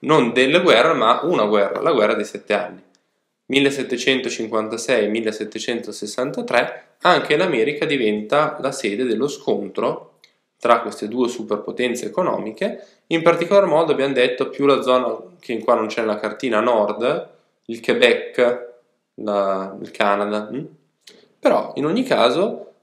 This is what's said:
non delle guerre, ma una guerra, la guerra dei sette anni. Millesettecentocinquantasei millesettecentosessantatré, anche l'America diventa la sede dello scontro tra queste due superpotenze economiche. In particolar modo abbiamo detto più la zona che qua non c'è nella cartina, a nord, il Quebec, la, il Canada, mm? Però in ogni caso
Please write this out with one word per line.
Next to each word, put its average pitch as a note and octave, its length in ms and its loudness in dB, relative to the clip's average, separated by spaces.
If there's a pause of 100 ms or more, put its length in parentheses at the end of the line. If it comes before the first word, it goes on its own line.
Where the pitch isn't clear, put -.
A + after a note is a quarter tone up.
non C3+ 320 2
delle C3 300 4
guerre, D3+ 320 6
ma A#2+ 280 2
una C#3+ 220 0
guerra, G#2 380 0
la E3 100 2
guerra A2 220 2
dei G#2 100 -4
sette G#2 300 -6
anni. F#2 280 -6 (640)
Millesettecentocinquantasei A#2+ 1600 -2
millesettecentosessantatré, A2+ 1800 -4 (180)
anche D3+ 340 2
l'America D3 480 0
diventa C3 760 0
la C3+ 120 -4
sede G3 320 -4
dello A#2+ 240 -2
scontro G#2+ 920 -6 (400)
tra A#2 220 4
queste G#2+ 260 -8
due A#2+ 220 -2
superpotenze G#2+ 800 -6
economiche. A2 1000 -4
In E3 120 0
particolar E3+ 460 4
modo D#3 260 2
abbiamo C3+ 220 0
detto B2+ 340 0
più - 160 -6
la C#3 160 4
zona B2 340 2 (240)
che A#2 200 -6
qua A2+ 160 2
non A2 140 0
c'è A2+ 120 -6
nella G#2+ 180 -2
cartina, A2 400 -2
a G#2+ 40 2
nord, A#2 680 0 (380)
il A2+ 160 -10
Quebec, A#2+ 920 2 (440)
la, G2 640 -2
il - 80 -14
Canada, G#2 600 0
mm? C3+ 140 -8 (760)
Però - 380 2
in C#3 80 -4
ogni G3 200 0
caso C#3+ 680 0 (100)